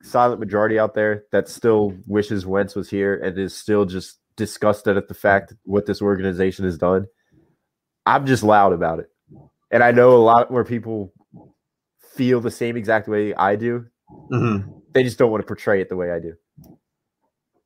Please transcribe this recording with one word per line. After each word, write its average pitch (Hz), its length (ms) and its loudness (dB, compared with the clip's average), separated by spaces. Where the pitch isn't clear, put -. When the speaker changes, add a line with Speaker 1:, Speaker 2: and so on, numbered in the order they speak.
Speaker 1:
silent 120 360 0
majority 107 400 0
out 107 160 0
there 107 380 -2
that 98 160 0
still 107 440 0
wishes 101 400 -4
Wentz 98 300 -4
was 92 120 -8
here 98 280 -2
and 87 220 -6
is 95 180 -6
still 104 280 0
just 92 360 -10
disgusted 104 600 -2
at 98 120 -6
the - 60 -16
fact 98 380 0
what 101 220 -2
this 101 140 -4
organization 95 640 -2
has 87 140 -4
done. 95 280 0
I'm 139 200 2
just 127 200 0
loud 104 280 6
about 85 280 -4
it. - 100 -14
And 117 100 4
I 120 80 4
know 123 260 6
a 117 60 8
lot 117 300 4
more 120 120 0
people 110 480 -8
feel 123 260 0
the 113 120 -4
same 117 240 -6
exact 110 320 -2
way 104 260 -2
I 101 220 0
do. 120 280 -4
Speaker 2:
Mm-hmm. 117 400 -2
Speaker 1:
They 131 100 4
just 123 160 -4
don't 120 140 4
wanna 104 100 -2
portray 101 380 -2
it 92 80 -6
the 95 80 -8
way 87 160 -4
I 85 80 -6
do. 82 140 -14